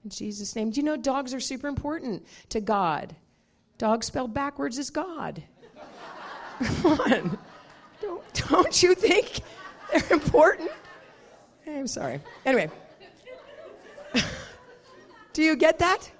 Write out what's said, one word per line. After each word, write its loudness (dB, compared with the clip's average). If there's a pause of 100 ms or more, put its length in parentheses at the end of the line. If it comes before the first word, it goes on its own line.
In -12
Jesus' -10
name. -2
Do -2
you 0
know 0
dogs -2
are -6
super -6
important -6 (240)
to -2
God? 0 (600)
Dog 0
spelled -4
backwards -4
is -6
God. -8 (600)
<laughs> -12
Come 2
on. 0 (640)
Don't, -10 (140)
don't 4
you 8
think 2 (520)
they're 4
important? 6 (960)
I'm -6
sorry. -6 (240)
Anyway. 2 (1400)
<laughs> 4 (1080)
Do 0
you 4
get 4
that? 0